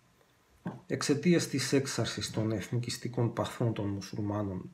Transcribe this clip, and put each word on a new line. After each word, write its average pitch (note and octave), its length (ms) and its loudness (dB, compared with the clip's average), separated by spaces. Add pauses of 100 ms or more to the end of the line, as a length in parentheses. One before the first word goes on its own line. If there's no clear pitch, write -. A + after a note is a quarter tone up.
(880)
Εξαιτίας D3 600 4
της - 260 0
έξαρσης A#2+ 580 0
των A2 200 0
εθνικιστικών A#2+ 840 -2
παθών A2 400 0
των G#2 140 -2
μουσουλμάνων G2+ 880 -2